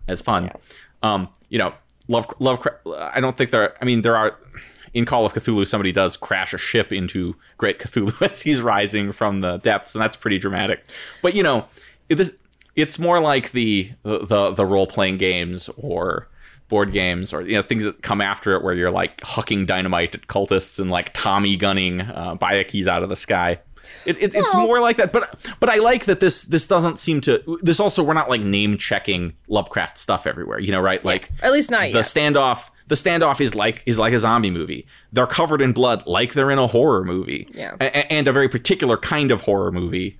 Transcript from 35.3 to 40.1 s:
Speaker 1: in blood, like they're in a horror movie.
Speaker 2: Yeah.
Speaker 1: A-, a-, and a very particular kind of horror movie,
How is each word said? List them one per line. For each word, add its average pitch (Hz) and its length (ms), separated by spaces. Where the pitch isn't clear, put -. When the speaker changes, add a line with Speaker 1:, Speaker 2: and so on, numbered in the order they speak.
Speaker 1:
in 127 100
blood, 123 340
like 104 280
they're 139 160
in 139 80
a 127 80
horror 127 380
movie. 90 500
Speaker 2:
Yeah. - 260
Speaker 1:
A-, 131 60
a-, 143 260
and 151 160
a 131 40
very 131 160
particular 127 500
kind 147 320
of 110 120
horror 95 300
movie, 90 480